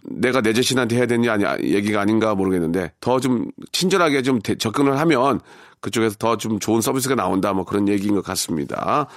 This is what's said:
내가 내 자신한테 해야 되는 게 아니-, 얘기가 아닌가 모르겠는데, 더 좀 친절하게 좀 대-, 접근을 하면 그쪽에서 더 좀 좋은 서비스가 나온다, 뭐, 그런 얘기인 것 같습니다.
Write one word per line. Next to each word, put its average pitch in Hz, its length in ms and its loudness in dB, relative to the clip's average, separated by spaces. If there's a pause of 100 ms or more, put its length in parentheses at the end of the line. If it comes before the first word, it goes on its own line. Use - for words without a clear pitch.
내가 127 360 0
내 110 120 2
자신한테 123 440 0
해야 123 100 2
되는 117 160 2
게 120 80 2
아니-, 104 140 2 (300)
얘기가 104 260 0
아닌가 107 360 2
모르겠는데, 92 640 0
더 127 180 0
좀 123 320 -2 (220)
친절하게 170 500 2
좀 123 180 0
대-, 101 140 -2
접근을 139 460 0
하면 139 400 2 (400)
그쪽에서 110 400 -2
더 113 160 2
좀 107 240 -4
좋은 113 200 2
서비스가 131 360 -2
나온다, 95 360 0
뭐, 95 120 -2
그런 101 240 0
얘기인 101 260 0
것 92 80 0
같습니다. 90 960 -4